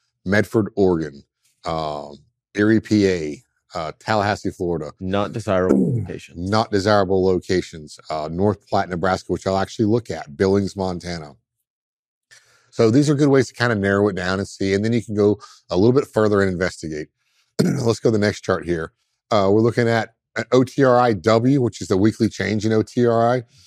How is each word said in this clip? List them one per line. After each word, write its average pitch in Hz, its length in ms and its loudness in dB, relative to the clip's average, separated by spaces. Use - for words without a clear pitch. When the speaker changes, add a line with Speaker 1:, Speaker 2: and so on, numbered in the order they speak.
Speaker 1:
Medford, 104 500 0
Oregon, 80 480 0
um, 76 540 -8
Erie, 107 260 4
P 104 260 2
A, 80 360 -4
uh, - 240 -8
Tallahassee, 104 520 -2
Florida. 85 480 -6
Speaker 2:
Not 95 340 -4
desirable 110 640 0
Speaker 1:
<clears throat> 110 40 -4
Speaker 2:
locations. 87 500 -10
Speaker 1:
Not 110 200 0
desirable 98 540 2
locations. 87 760 -4
Uh, 78 220 -6
North 98 340 -2
Platte, 98 220 -2
Nebraska, 92 440 -4
which 85 140 -6
I'll 95 120 0
actually 95 260 -4
look 113 260 -2
at, 78 260 -12
Billings, 98 380 0
Montana. 87 600 -8
So 113 200 2
these 139 180 4
are 151 60 2
good 143 140 2
ways 135 200 4
to - 60 -20
kinda 120 200 -2
narrow 101 340 0
it 92 80 -4
down 92 220 -4
and 98 100 -6
see, 98 260 -2
and 101 100 0
then 113 80 -2
you 117 100 0
can 104 120 -10
go 101 240 2
a 87 60 -2
little 110 160 4
bit 135 140 2
further 104 340 2
and 98 100 2
investigate. 82 580 -6
<clears throat> - 260 -6
Let's 123 380 0
go 135 80 2
to 117 40 2
the 107 60 2
next 104 220 0
chart 87 240 -4
here. 80 280 -4
Uh, 98 220 4
we're 110 80 4
looking 117 280 2
at 113 260 -2
an 113 160 -4
O 127 120 6
T 139 180 -2
R 123 160 6
I 123 140 2
W, 113 480 2
which 117 200 -2
is 90 80 -12
the 101 80 2
weekly 107 320 2
change 101 360 -4
in 110 80 0
O 110 100 2
T 120 240 0
R 117 300 2
I, 123 60 -4